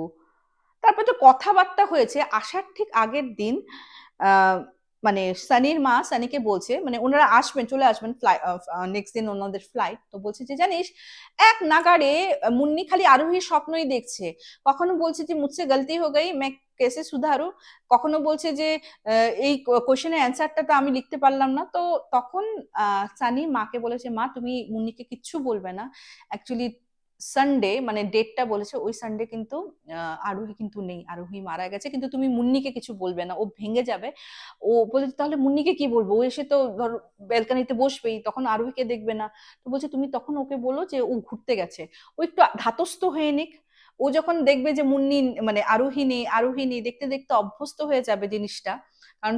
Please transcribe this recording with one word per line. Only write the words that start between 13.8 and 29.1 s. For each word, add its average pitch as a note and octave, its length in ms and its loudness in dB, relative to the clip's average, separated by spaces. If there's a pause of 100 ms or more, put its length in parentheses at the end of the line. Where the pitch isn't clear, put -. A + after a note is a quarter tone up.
দেখছে, A#3+ 400 -4 (400)
কখনো C#4 300 2
বলছে E4 280 -2
যে, E4+ 120 -6
'মুঝসে C#4+ 300 -4
গলতি C4+ 320 0
হো E4+ 120 0
গই, D4 240 2
মে C4+ 140 -4 (280)
কেসে B3+ 280 0
সুধারু?' D4 440 -2 (420)
কখনো C#4 300 4
বলছে D#4 340 0
যে, D#4 160 -2 (360)
আহ, A3+ 320 4
'এই C#4 220 2
কো-, B3 240 2
কোশ্চেনের C#4+ 380 0
অ্যান্সারটা D4+ 420 0
তো D4+ 100 2
আমি C#4 180 4
লিখতে C4 260 -4
পারলাম C4+ 340 2
না।'" C#4+ 200 -2
তো F4 100 -2 (300)
তখন, C4 320 -2 (320)
আহ, G3+ 300 0 (100)
সানি B3 320 -2
মাকে A#3+ 320 -4
বলেছে, A#3+ 300 -6
"মা, A3+ 140 -2 (100)
তুমি B3 200 -6 (160)
মুন্নিকে A3 340 -6
কিচ্ছু - 360 -14
বলবে G#3 340 -4
না, G3 100 -10 (480)
actually A#3 380 -6 (520)
সানডে, C4+ 500 2 (100)
মানে G#3+ 220 -4
ডেটটা A3 420 0
বলেছে, G#3 320 -4
ওই A3 160 -4
সানডে A3 320 -8